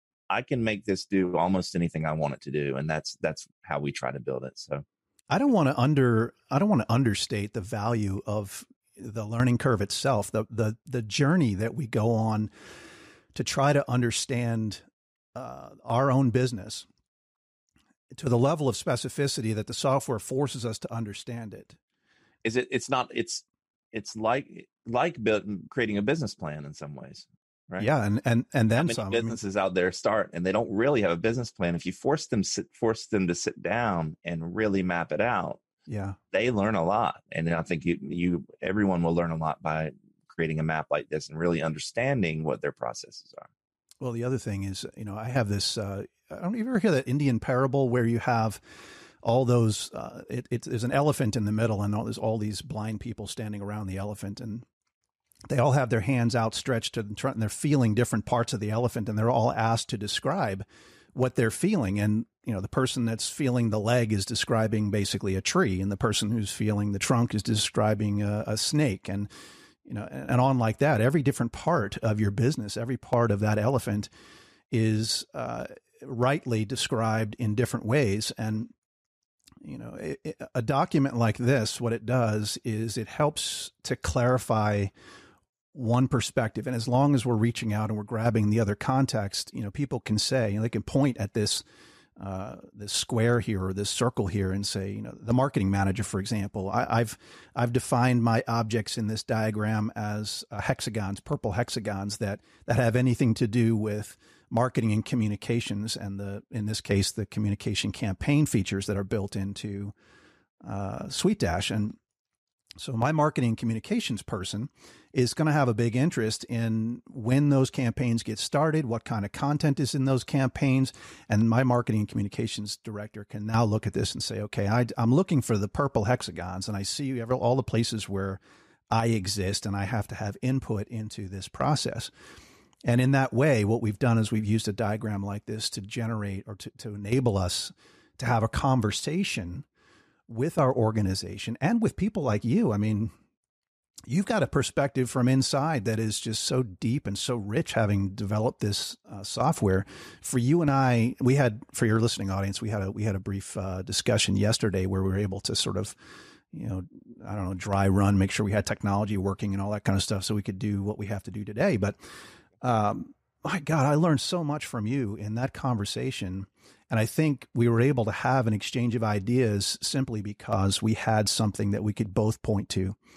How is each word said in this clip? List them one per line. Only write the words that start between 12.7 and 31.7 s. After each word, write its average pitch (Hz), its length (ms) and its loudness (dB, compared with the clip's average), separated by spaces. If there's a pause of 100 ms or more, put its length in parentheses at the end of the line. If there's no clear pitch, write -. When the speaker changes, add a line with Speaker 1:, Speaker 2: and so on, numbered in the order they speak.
Speaker 2:
to - 80 -4
try 139 300 2
to 139 180 2
understand, 117 920 0 (520)
uh, 127 360 -14 (120)
our 120 280 2
own 131 180 6
business 117 580 0 (1300)
to 156 100 -2
the 120 80 4
level 143 320 2
of 110 60 2
specificity 127 800 -2
that 104 120 -4
the 120 80 -10
software 131 440 0
forces 131 480 -4
us 110 140 -6
to - 140 -10
understand 113 600 -8
it. - 200 -20 (680)
Speaker 1:
Is 113 120 -2
it, 123 140 0
it's - 200 -2
not, 127 240 0
it's, - 300 -4 (500)
it's 107 200 -10
like, 110 540 -2 (180)
like 123 380 0
build-, 101 460 0
creating 107 260 0
a 101 60 2
business 131 320 -2
plan 76 320 -10
in 73 80 -14
some 73 200 -14
ways, - 320 -18 (440)
right? 92 120 -4
Speaker 2:
Yeah. 123 220 2
And, 104 220 2
and, 117 260 4
and 110 180 4
then 113 60 4
Speaker 1:
How 139 60 4
many 160 120 2
Speaker 2:
some. 107 120 -4
I 98 40 -4
mean 117 120 2
Speaker 1:
businesses 113 340 -4
out 95 160 2
there 90 180 4
start 104 440 0
and 87 100 -2
they 95 80 2
don't 104 180 2
really 117 300 2
have 92 100 4
a 85 60 0
business 113 340 -2
plan. 87 240 -2